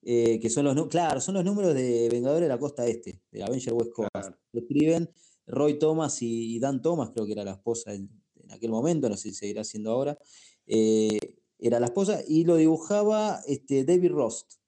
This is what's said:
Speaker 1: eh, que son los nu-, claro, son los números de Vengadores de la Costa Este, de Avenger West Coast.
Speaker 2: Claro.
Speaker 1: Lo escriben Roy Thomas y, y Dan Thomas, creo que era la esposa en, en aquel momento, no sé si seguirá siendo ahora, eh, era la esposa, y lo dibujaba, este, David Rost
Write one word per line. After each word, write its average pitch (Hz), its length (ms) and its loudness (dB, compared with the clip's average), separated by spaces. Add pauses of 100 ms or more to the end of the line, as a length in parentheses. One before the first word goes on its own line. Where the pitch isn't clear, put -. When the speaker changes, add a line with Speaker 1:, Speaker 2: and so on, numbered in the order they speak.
Speaker 1:
eh, 117 360 2
que 113 80 -2
son 143 160 0
los 139 100 2
nu-, 151 140 -2
claro, 156 320 0
son 190 140 -4
los 185 100 0
números 196 300 2
de 120 360 2
Vengadores 131 320 0
de 165 60 2
la 123 100 0
Costa 131 280 -4
Este, 117 340 -6 (100)
de 101 120 -10
Avenger 123 320 -4
West 117 180 0
Coast. 104 200 -6
Speaker 2:
Claro. 95 260 -12 (140)
Speaker 1:
Lo 117 80 -4
escriben 156 500 0 (360)
Roy 147 320 0
Thomas 156 440 0
y, 117 340 -4
y 113 40 -4
Dan 135 200 -2
Thomas, 156 320 -2
creo 107 140 -4
que 107 60 -6
era 104 120 -6
la 98 80 -8
esposa 113 420 -6
en, 98 140 -10 (280)
en - 160 -20
aquel 113 180 -6
momento, 131 380 0
no 104 80 -2
sé 104 140 -10
si 101 40 -14
seguirá 104 300 -8
siendo 110 260 -8
ahora, 139 260 -2 (500)
eh, 110 520 4 (400)
era 120 220 2
la 123 60 2
esposa, 196 420 0
y 160 160 4
lo 170 120 6
dibujaba, 208 920 2
este, 135 380 0
David 175 280 4
Rost 127 400 -4 (160)